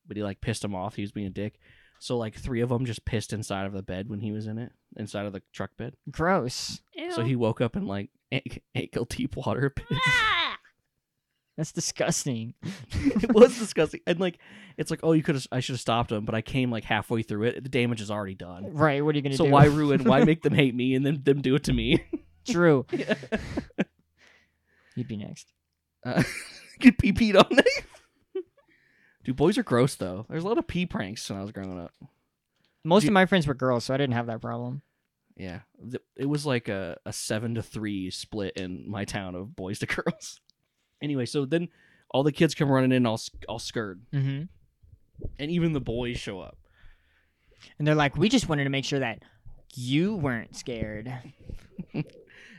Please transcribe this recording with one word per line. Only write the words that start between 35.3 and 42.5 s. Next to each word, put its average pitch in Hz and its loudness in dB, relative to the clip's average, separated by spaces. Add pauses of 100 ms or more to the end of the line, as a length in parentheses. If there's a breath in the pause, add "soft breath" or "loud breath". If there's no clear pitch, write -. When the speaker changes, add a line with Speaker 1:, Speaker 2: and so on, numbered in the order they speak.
Speaker 1:
Yeah. 92 -10 (200)
Th-, 117 -10 (160)
it 135 -4
was, 143 -2
like, 127 0
a, 95 -6
a 107 -8
seven 113 -4
to 113 -4
three 101 -6
split 98 -6
in 90 -8
my 101 -4
town 95 -8
of 101 -10
boys 95 -8
to - -4
<laughs> - -10
girls. - -6 (600)
Anyway, 143 -4
so 139 -2
then 165 -2 (400 soft breath)
all 131 2
the 147 4
kids 156 2